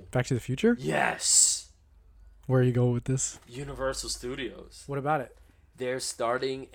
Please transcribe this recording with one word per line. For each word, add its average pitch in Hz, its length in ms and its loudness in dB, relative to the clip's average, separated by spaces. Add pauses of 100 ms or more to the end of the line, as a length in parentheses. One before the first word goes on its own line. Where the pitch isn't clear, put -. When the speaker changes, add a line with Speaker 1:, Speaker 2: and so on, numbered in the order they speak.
(120)
Speaker 1:
Back 123 160 0
to 139 60 0
the 117 60 0
Future? 214 400 2
Speaker 2:
Yes! - 840 2 (840)
Speaker 1:
Where 131 140 4
are - 20 6
you 127 80 4
going 123 220 4
with 123 120 -4
this? - 420 -4
Speaker 2:
Universal 131 640 -6
Studios. 123 760 -8
Speaker 1:
What 139 140 -6
about 143 220 0
it? - 140 -12 (420)
Speaker 2:
They're 127 220 -2
starting 127 760 -2